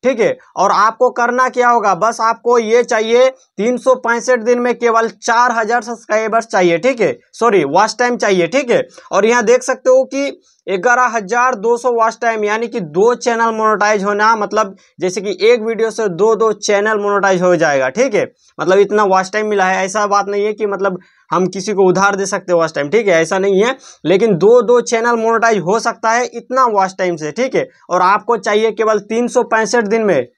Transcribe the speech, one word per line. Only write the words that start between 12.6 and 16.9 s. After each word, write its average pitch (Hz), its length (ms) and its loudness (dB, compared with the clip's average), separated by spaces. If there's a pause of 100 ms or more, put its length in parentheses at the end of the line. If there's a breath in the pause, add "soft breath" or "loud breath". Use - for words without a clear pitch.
कि 226 120 -6
दो 185 360 0
चैनल 233 360 -2
मोनेटाइज 214 520 0
होना, 208 320 0
मतलब, 202 400 -4 (240 soft breath)
जैसे 185 220 -4
कि 190 200 -8
एक 226 200 4
वीडियो 220 300 -4
से 220 180 -4
दो 202 260 0
दो 220 180 0
चैनल 208 460 -2